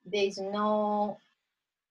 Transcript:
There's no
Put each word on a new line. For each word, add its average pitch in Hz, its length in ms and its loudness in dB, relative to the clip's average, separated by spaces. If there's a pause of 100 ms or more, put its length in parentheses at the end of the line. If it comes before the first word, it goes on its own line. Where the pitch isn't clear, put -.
There's 196 320 0
no 208 800 0 (720)